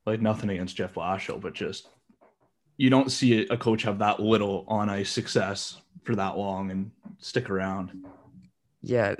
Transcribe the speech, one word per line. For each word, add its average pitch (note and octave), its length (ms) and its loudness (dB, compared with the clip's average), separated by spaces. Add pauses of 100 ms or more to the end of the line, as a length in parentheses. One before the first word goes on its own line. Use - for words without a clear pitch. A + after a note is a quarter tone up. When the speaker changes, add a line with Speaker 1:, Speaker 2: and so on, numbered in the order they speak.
Speaker 1:
Like, A2 140 0
nothing G#2+ 300 0
against F#2 260 -4
Jeff F#2 180 -6
Blashill, F2+ 460 -4
but F2 140 -8
just, - 360 -8 (880)
you C3 140 6
don't C3 220 6
see A#2 360 4
a A#2+ 80 0
coach A2+ 260 2
have G2+ 160 -2
that G#2 220 2
little G#2 460 2
on-ice G#2 440 0
success - 720 -2 (220)
for A2+ 140 -2
that F#2+ 200 -2
long G2 340 -4
and F#2+ 200 -4 (280)
stick - 320 -4
around. F#2+ 540 -4 (760)
Speaker 2:
Yeah, A2 380 2